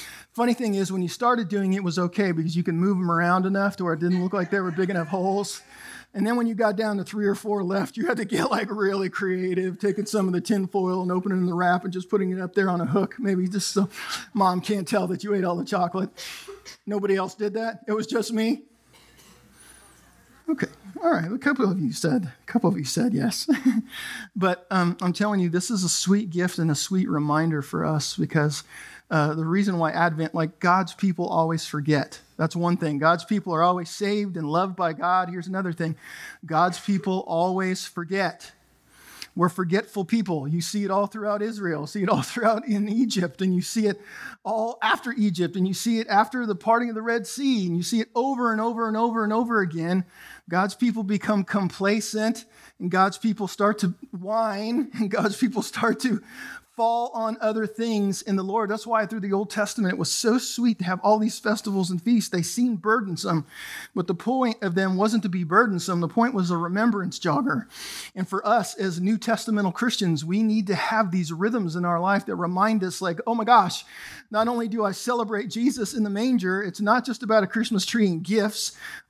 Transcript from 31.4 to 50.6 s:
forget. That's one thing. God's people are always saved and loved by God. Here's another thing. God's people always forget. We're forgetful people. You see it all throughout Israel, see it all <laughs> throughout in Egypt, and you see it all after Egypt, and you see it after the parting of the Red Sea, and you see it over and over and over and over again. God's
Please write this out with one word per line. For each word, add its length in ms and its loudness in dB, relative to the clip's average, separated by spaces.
forget. 540 0
That's 200 0
one 200 2
thing. 220 0
God's 260 4
people 280 -2
are 100 4
always 280 2
saved 460 -2
and 120 -4
loved 260 0
by 180 0
God. 360 0
Here's 200 -8
another 240 -2
thing. 240 -2
God's 340 2
people 460 0
always 580 0
forget. 680 -6
We're 120 2
forgetful 580 -2
people. 420 0
You 120 0
see 240 -4
it 60 -2
all 160 2
throughout 360 -4
Israel, 440 -4
see 160 -4
it 60 2
all 140 2
<laughs> 0 -
throughout 440 0
in 220 0
Egypt, 540 0
and 120 2
you 80 2
see 240 0
it 140 0
all 360 -2
after 320 0
Egypt, 440 0
and 100 2
you 80 0
see 240 0
it 100 -4
after 380 2
the 80 -2
parting 340 2
of 60 -6
the 80 -6
Red 240 -2
Sea, 400 0
and 100 0
you 60 0
see 180 0
it 140 -2
over 380 0
and 80 0
over 280 -2
and 80 -2
over 280 2
and 80 0
over 280 2
again. 440 0
God's 260 0